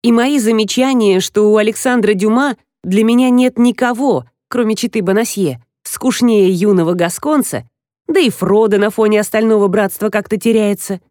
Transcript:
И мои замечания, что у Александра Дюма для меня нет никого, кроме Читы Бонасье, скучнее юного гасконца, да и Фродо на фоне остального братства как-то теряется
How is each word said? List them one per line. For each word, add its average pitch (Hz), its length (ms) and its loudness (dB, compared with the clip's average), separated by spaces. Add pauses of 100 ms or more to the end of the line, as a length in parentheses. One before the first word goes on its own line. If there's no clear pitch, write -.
И 233 100 2
мои 269 260 2
замечания, 220 800 0
что 208 340 0
у 214 40 4
Александра 214 580 0
Дюма 220 420 0 (280)
для 190 180 0
меня 240 280 2
нет 254 280 2
никого, 240 680 0 (220)
кроме 220 280 -2
Читы 226 260 -4
Бонасье, 190 640 -2 (180)
скучнее 220 680 0
юного 180 440 0
гасконца, 170 760 -4 (380)
да 381 140 0
и 254 100 2
Фродо 202 480 0
на 208 120 0
фоне 214 300 0
остального 214 480 0
братства 202 400 -2
как-то 208 280 -4
теряется 202 640 -2 (100)